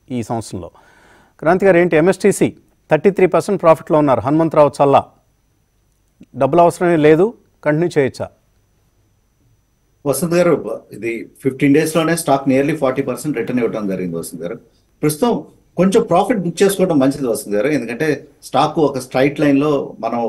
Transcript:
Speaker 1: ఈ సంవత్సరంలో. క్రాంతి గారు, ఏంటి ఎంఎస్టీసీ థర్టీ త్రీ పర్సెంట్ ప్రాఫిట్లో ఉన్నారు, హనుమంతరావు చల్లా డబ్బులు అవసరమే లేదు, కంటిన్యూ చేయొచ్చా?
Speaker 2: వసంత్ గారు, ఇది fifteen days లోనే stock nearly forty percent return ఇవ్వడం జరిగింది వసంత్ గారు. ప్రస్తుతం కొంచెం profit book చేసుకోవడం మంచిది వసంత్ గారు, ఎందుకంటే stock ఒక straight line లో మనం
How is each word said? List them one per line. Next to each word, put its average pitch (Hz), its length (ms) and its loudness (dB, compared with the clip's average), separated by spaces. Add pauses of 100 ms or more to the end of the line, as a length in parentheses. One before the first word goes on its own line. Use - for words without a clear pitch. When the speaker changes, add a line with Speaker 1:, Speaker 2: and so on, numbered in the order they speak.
(120)
Speaker 1:
ఈ 123 120 -6
సంవత్సరంలో. 104 480 -10 (680)
క్రాంతి 180 260 0
గారు, 185 120 4
ఏంటి 175 180 2
ఎంఎస్టీసీ 175 580 2 (380)
థర్టీ 156 200 2
త్రీ 185 140 2
పర్సెంట్ 180 360 -2
ప్రాఫిట్లో 156 380 2
ఉన్నారు, 139 200 2
హనుమంతరావు 151 520 2 (120)
చల్లా 135 220 4 (1300)
డబ్బులు 135 260 2
అవసరమే 170 340 2
లేదు, 160 380 4 (300)
కంటిన్యూ 175 340 0
చేయొచ్చా? 127 300 -2 (1800)
Speaker 2:
వసంత్ 160 280 -2
గారు, 135 480 0 (100)
ఇది 113 380 -8 (140)
fifteen 139 300 2
days 156 240 2
లోనే 165 180 0
stock 143 340 0
nearly 139 280 0
forty 131 240 -2
percent 127 360 -6
return 120 260 -4
ఇవ్వడం 107 240 -4
జరిగింది 90 300 -6
వసంత్ 82 240 -12
గారు. 85 140 -10 (460)
ప్రస్తుతం 156 420 -2 (340)
కొంచెం 196 260 2
profit 202 360 0
book 170 240 -4
చేసుకోవడం 180 360 0
మంచిది 135 280 0
వసంత్ 104 280 -4
గారు, 107 120 0
ఎందుకంటే 135 600 -4 (160)
stock 151 360 -2
ఒక 139 200 0
straight 131 400 -2
line 143 200 2
లో 143 400 -2
మనం 117 300 -4